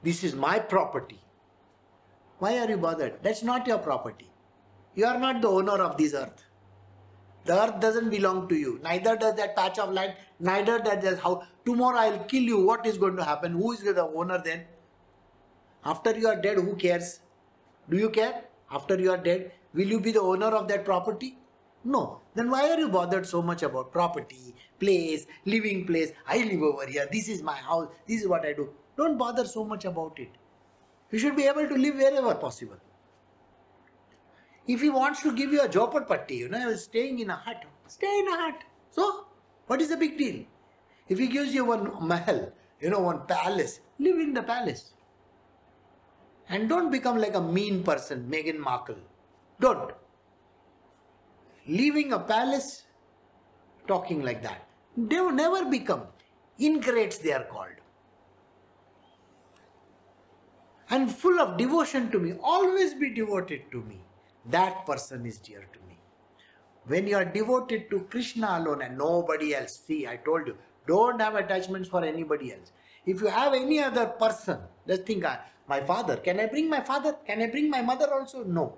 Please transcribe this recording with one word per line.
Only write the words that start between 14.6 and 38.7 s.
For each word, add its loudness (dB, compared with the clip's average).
After 0
you 2
are 2
dead, 2
who 0
cares? 0
Do 2
you 4
care? 0
After 0
you 4
are 2
dead, 0
will 0
you 2
be 0
the 4
owner 2
of 2
that 0
property? -2
No. -2
Then 0
why 4
are 4
you 2
bothered 0
so 0
much -2
about -4
property, -4
place, 2
living 0
place? 0
"I 2
live 0
over 2
here. -2
This -2
is -6
my -4
house. -2
This -2
is -2
what 2
I -4
do." -6
Don't 2
bother 0
so -6
much -8
about -6
it. -14
You -2
should 2
be 4
able 2
to 2
live 0
wherever 4
possible. -10
If 0
he 4
wants 0
to 2
give 0
you 4
a 2
jhopar 2
patti, -2
you -8
know, -2
staying -4
in -6
a -4
hut, -12
stay -2
in 0
a -2
hut. -6